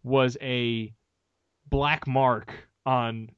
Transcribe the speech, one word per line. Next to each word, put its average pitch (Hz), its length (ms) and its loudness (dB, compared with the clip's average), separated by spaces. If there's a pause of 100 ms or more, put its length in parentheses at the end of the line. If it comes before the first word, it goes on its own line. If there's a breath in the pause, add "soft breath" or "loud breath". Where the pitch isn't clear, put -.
was 127 380 2
a 117 520 -2 (720)
black 143 420 0
mark 127 460 2 (320)
on 117 520 -2